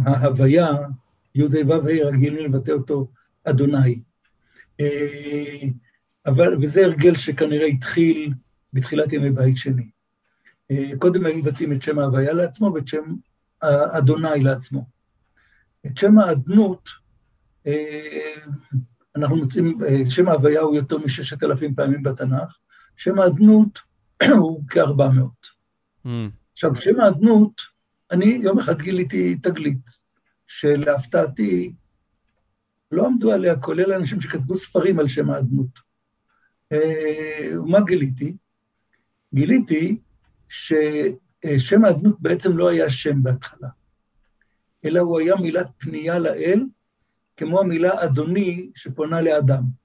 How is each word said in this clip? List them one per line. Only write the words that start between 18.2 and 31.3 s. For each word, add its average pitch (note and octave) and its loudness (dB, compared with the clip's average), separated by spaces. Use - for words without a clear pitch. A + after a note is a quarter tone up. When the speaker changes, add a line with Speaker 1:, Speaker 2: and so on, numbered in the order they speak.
Speaker 1:
אנחנו D3 0
מוצאים, E3 -2
אה, C3+ 2
שם F3+ 2
ההוויה D3 4
הוא D3+ 2
יותר D3 -2
מששת C#3+ -8
אלפים D3 -2
פעמים C#3+ 0
בתנ"ך, C3 -4
שם F#3+ -2
האדנות G#3 6
<clears throat> C#4 6
הוא D#3+ -2
כארבע C#3+ 2
מאות. C3 0
Speaker 2:
Mm. - -8
Speaker 1:
עכשיו, D#3 -2
שם G#3 0
האדנות, G#3+ 4
אני F3+ 2
יום G3 2
אחד D3+ -2
גיליתי F3+ -2
תגלית, D3 -6
שלהפתעתי, D3 -2